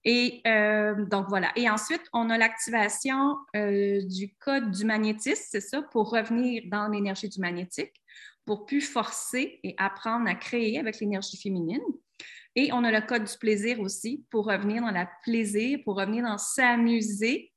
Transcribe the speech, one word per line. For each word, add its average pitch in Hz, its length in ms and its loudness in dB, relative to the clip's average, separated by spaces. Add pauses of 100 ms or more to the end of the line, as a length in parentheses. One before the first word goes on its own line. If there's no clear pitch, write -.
Et, 240 420 4
euh, 214 580 4
donc 196 240 0
voilà. 190 260 0
Et 240 140 4
ensuite, 220 340 0 (100)
on 233 160 0
a 226 80 2
l'activation, 226 1000 2 (180)
euh, 202 480 2
du 190 320 -6
code 262 360 -2
du 190 140 -2
magnétisme, 214 640 0
c'est 208 120 -4
ça, 269 200 -4
pour 233 280 0
revenir 233 580 0
dans 208 200 -2
l'énergie 202 420 -2
du 190 100 -10
magnétique, 175 540 -6 (520)
pour 208 200 -4
plus 285 160 0
forcer - 840 -4
et 190 140 -8
apprendre 226 520 0
à 180 60 0
créer 233 440 -2
avec 220 200 -4
l'énergie 202 380 -4
féminine. 190 460 -4 (720)
Et 269 180 4
on 247 100 2
a 233 80 4
le 214 100 4
code 220 220 0
du 196 160 -8
plaisir 220 400 2
aussi 214 500 -6
pour 214 160 0
revenir 202 360 0
dans 233 100 0
la 180 180 -2 (140)
plaisir, 226 600 0
pour 202 100 -2
revenir 208 280 0
dans 220 140 -2
s'amuser 233 1200 2